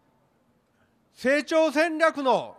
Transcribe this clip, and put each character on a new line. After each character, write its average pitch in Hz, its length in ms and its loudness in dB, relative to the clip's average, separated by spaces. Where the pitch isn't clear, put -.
成 285 300 0
長 320 280 2
戦 311 260 0
略 311 260 0
の 175 360 -2